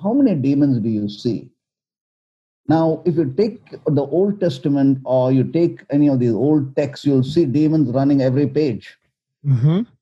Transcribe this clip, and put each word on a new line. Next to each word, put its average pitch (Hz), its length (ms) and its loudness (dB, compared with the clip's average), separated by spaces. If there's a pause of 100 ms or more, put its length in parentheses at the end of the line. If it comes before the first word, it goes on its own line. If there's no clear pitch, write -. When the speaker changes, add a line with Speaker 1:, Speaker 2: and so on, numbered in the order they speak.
Speaker 1:
how 202 120 -2
many 262 220 2
demons 139 440 0
do 107 100 -2
you 104 200 -2
see? 104 400 -6 (1200)
Now, 160 380 0
if 170 100 0
you 139 200 -2
take - 360 -4 (160)
the 143 180 0
Old 190 340 0
Testament 139 640 0
or 127 280 2
you 131 120 2
take 165 460 -2
any 147 180 2
of 135 120 2
these 117 140 0
old 135 420 0
texts, 143 300 -4
you'll 135 180 2
see 170 220 0
demons 151 460 2
running 139 300 2
every 131 260 0
page. 135 500 -4 (480)
Speaker 2:
Mm-hmm. 143 360 2 (200)